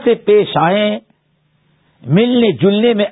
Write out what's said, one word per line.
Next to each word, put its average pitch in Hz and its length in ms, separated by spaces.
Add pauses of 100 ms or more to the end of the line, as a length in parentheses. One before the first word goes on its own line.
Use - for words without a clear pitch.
سے 233 100
پیش 208 400
آئیں، 208 440 (1080)
ملنے 226 460
جلنے 202 420
میں 208 180